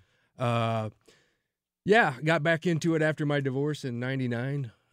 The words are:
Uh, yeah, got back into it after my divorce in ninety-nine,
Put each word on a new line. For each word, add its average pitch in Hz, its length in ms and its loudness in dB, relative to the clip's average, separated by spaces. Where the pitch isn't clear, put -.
Uh, 113 520 -2
yeah, 196 300 4
got 156 180 2
back 165 240 0
into 165 280 0
it 156 80 2
after 156 220 0
my 147 160 0
divorce 139 440 -2
in 120 140 -6
ninety-nine, 127 720 -2